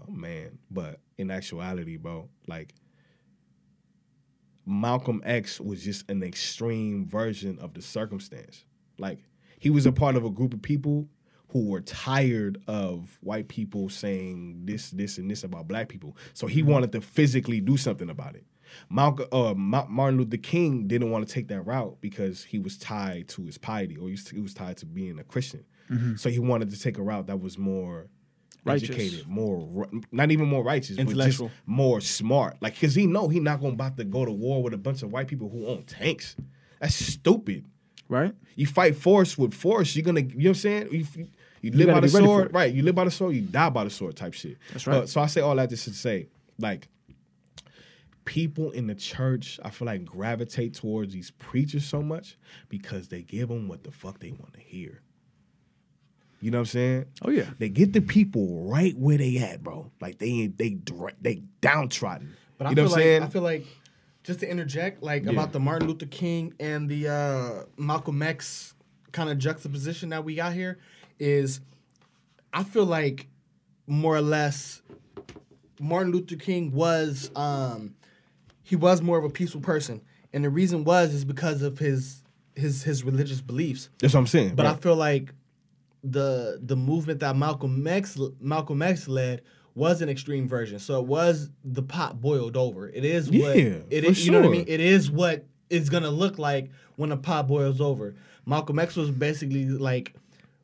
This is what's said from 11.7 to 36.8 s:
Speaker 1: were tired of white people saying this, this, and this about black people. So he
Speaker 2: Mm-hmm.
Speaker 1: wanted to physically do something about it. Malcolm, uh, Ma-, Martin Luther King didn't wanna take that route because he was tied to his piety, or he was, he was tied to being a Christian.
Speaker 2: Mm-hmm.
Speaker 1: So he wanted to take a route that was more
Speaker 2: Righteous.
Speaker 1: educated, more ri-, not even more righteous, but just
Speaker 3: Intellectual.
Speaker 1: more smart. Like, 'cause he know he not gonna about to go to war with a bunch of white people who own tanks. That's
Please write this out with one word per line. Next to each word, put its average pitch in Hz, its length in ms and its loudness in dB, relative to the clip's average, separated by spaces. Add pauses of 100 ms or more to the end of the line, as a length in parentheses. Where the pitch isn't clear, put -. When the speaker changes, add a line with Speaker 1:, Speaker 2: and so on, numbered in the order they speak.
Speaker 1:
were 92 100 -4
tired 117 880 -2
of 92 540 -6
white 104 260 -6
people 101 400 -6
saying 90 800 -8
this, 104 240 -8
this, 98 260 -6
and 92 140 -6
this 107 120 -8
about 85 260 -10
black 110 200 -6
people. 78 280 -16 (180)
So - 120 -8
he 156 140 2
Speaker 2:
Mm-hmm. 147 100 4
Speaker 1:
wanted 127 220 4
to 107 80 -4
physically 123 640 2
do 131 160 2
something 95 320 -4
about 73 260 -12
it. - 80 -20 (460)
Malcolm, 135 420 2
uh, 117 240 2
Ma-, 104 320 0
Martin 131 300 2
Luther 117 180 0
King 139 500 0
didn't 117 240 0
wanna 110 140 -2
take - 240 -6
that 98 140 -8
route 110 400 -4
because 98 420 -6
he 107 140 -8
was 95 180 -6
tied 98 520 -8
to - 180 -14
his 76 100 -14
piety, 98 400 -8
or 90 120 -10
he 95 40 -8
was, 98 160 -12
he 98 120 -12
was 98 120 -10
tied 92 240 -12
to - 100 -16
being 87 320 -10
a 73 60 -16
Christian. - 400 -8 (260)
Speaker 2:
Mm-hmm. 117 260 -2
Speaker 1:
So 123 120 -2
he 120 100 -2
wanted 117 320 0
to 101 80 -10
take 107 200 -4
a 101 40 -4
route 101 260 -4
that 98 120 -4
was 92 160 -10
more 92 520 -4 (560)
Speaker 2:
Righteous. 139 260 0
Speaker 1:
educated, 120 360 -6
more 98 440 -4
ri-, 98 320 -6 (100)
not 143 180 4
even 151 180 2
more 135 140 0
righteous, 127 340 -2
but 131 100 0
just - 60 0
Speaker 3:
Intellectual. 131 380 2 (140)
Speaker 1:
more 120 380 2
smart. 113 580 0
Like, 110 180 -4
'cause 147 160 4
he 202 120 4
know 170 220 2
he 165 120 2
not 147 220 0
gonna 135 100 -2
about 131 240 -6
to 113 80 -8
go 123 220 -2
to 110 60 -4
war 123 300 -2
with 117 120 -4
a 101 40 -8
bunch 131 240 -6
of 104 100 -8
white 131 160 -4
people 120 200 -8
who 110 180 -8
own 120 180 -6
tanks. - 520 -4 (420)
That's 147 160 0